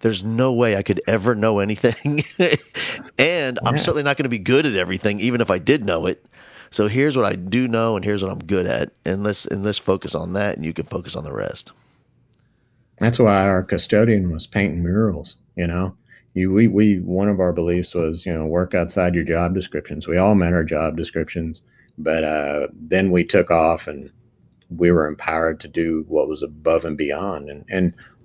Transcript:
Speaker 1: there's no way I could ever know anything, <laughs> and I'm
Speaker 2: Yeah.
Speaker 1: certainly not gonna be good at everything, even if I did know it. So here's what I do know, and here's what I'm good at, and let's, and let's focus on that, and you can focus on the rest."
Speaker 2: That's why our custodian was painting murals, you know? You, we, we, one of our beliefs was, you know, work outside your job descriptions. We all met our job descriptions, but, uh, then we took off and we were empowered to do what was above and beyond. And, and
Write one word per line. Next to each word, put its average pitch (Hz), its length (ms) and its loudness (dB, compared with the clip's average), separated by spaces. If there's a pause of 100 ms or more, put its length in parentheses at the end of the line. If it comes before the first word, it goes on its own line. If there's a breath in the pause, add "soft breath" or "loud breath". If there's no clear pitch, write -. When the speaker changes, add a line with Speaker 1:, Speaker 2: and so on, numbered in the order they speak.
Speaker 1:
there's 104 220 0
no 117 300 0
way 117 240 2
I 98 60 0
could 92 260 0
ever 110 260 2
know 107 240 2
anything, 117 640 0 (140)
<laughs> - 800 -2
and 143 460 0
I'm 123 100 2
Speaker 2:
Yeah. 147 60 2
Speaker 1:
certainly 147 240 0
not 139 140 2
gonna 135 100 -2
be 117 100 -2
good 127 280 2
at 110 100 0
everything, 101 420 -2
even 120 220 0
if 104 100 2
I 92 80 2
did 127 260 2
know 85 220 -2
it. - 180 -4 (460 loud breath)
So 104 180 0
here's 131 280 0
what 113 100 2
I 95 100 -2
do 95 300 -2
know, 113 300 0
and 90 80 -6
here's 101 180 -2
what 95 80 -2
I'm 95 80 -8
good 92 280 -2
at, - 260 -2 (140)
and 98 180 -2
let's, 104 220 -2
and 98 180 -6
let's 104 140 -2
focus - 360 -2
on 87 200 -6
that, 101 220 -2
and 76 80 -8
you 80 100 -6
can 78 100 -6
focus - 320 -10
on 78 80 -10
the 73 100 -10
rest." - 380 -10 (1300)
Speaker 2:
That's 117 200 2
why 101 260 6
our 92 160 2
custodian 101 680 2
was 80 160 -8
painting 87 340 0
murals, 90 540 -2 (180)
you 87 140 -2
know? 92 260 -4 (400 soft breath)
You, 92 160 0
we, 107 160 6
we, 101 320 4
one 92 300 0
of 101 100 0
our 90 140 2
beliefs 87 420 -2
was, 80 320 -4
you 87 80 -2
know, 80 100 -4
work 87 300 0
outside 87 400 0
your 85 80 0
job 85 320 0
descriptions. 78 540 -6
We 82 80 0
all 98 180 6
met 87 180 4
our 85 120 2
job 78 320 -2
descriptions, 82 640 -6 (340 soft breath)
but, 78 280 0
uh, 73 500 -2
then 92 380 0
we 87 100 4
took 85 300 2
off 82 340 2
and 73 240 -12 (680)
we 87 140 4
were 82 160 4
empowered 80 540 -4
to - 80 -18
do 80 400 -2
what 76 180 0
was 73 160 -6
above 78 420 -2
and 78 120 -6
beyond. 73 540 -6
And, 73 200 -18
and 92 240 0 (300 soft breath)